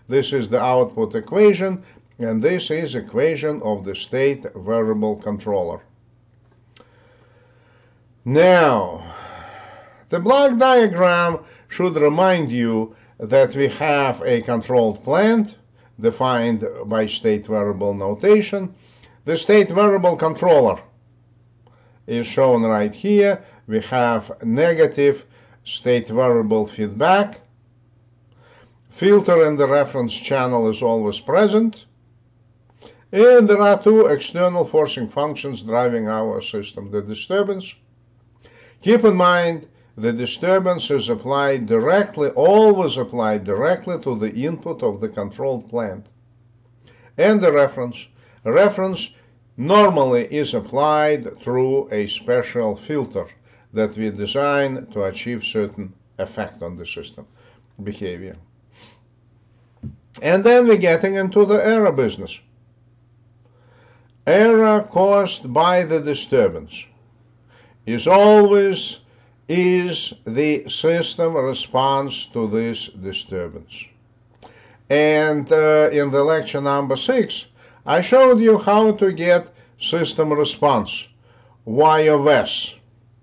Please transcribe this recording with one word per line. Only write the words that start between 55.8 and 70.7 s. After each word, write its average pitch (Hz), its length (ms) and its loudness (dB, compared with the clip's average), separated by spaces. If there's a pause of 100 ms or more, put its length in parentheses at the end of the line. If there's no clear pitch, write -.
effect - 440 -10
on 85 140 -12
the 82 100 -16
system - 400 -16 (580)
behavior. 92 520 -12 (1800)
And 180 220 2
then 240 240 6
we're 220 100 6
getting 175 380 0
into 190 300 2
the 202 200 2
error 214 280 2
business. 117 480 -4 (1900)
Error 214 640 4
caused 190 640 0
by 175 320 2
the 156 160 -2
disturbance 107 840 -4 (1040)
is 117 200 -4
always, 202 920 4 (480)
is 180 640 0 (140)
the 143 420 -2
system 165 640 -2